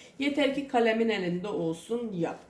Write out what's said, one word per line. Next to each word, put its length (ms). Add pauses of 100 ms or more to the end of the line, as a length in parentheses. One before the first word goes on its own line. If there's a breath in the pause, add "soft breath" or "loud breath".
(180 loud breath)
Yeter 360
ki 140
kalemin 400
elinde 400
olsun, 640
yap. 260 (120)